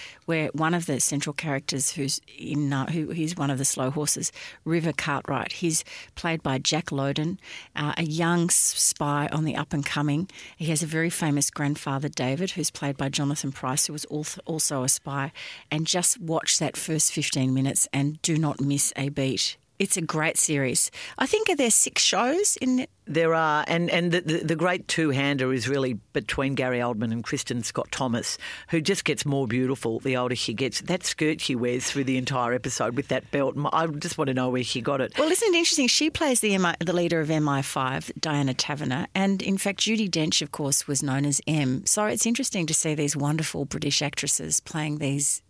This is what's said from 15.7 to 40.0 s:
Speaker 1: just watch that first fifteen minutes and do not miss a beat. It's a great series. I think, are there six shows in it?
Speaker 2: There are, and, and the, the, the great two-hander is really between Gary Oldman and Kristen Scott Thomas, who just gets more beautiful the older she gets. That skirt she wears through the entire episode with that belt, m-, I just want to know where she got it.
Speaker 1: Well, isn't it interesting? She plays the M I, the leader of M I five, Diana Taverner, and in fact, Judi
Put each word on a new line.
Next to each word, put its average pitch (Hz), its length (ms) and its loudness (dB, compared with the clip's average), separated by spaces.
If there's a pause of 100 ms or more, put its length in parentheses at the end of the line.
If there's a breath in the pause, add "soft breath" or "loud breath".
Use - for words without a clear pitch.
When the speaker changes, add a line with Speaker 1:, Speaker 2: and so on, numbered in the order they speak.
Speaker 1:
just 175 360 2
watch 160 400 0
that 156 160 -2
first - 340 2
fifteen 131 420 0
minutes 135 400 2
and 143 300 0
do 160 160 2
not 151 220 0
miss 143 340 2
a 135 140 -4
beat. 135 480 -2 (240)
It's - 160 2
a 175 60 -2
great 156 340 0
series. 139 540 2 (260 loud breath)
I - 80 0
think, 427 240 2
are 349 80 2
there 247 140 2
six - 320 4
shows 269 540 2
in 254 240 0
it? 285 100 -6 (160)
Speaker 2:
There 165 280 2
are, 156 320 2
and, 170 240 2
and 175 220 2
the, 180 80 2
the, 165 240 0
the 165 100 0
great 180 340 0
two-hander 139 680 2
is 120 140 -2
really 135 260 0 (180)
between 139 420 -2
Gary 127 260 0
Oldman 120 320 -2
and 117 120 -4
Kristen 123 380 -4
Scott - 280 -4
Thomas, 120 460 -2 (320 loud breath)
who 165 140 2
just 190 240 0
gets - 180 0
more 139 240 0
beautiful 123 520 0
the 131 180 0
older 123 180 0
she - 160 -4
gets. 117 300 -4
That 180 200 -2
skirt 156 380 0
she 131 160 -2
wears 123 340 -2
through 139 140 -2
the 131 140 2
entire 123 340 0
episode 120 420 -2
with 135 140 -2
that - 220 -4
belt, 135 260 0
m-, 147 160 -2
I 165 140 2
just 156 320 -6
want 147 100 0
to 131 60 0
know 127 160 0
where 123 120 0
she 120 200 -4
got 139 180 0
it. - 180 -2
Speaker 1:
Well, 311 120 2
isn't 370 240 4
it - 20 4
interesting? 302 320 2
She 302 220 2
plays 277 300 2
the 208 140 2
M 185 120 4
I, 170 120 0
the 175 140 8
leader 170 280 4
of 151 100 2
M 151 180 4
I 139 140 4
five, 135 580 0
Diana 143 320 2
Taverner, 143 640 -2
and 196 260 2
in 196 160 0
fact, 196 240 -2
Judi 214 300 0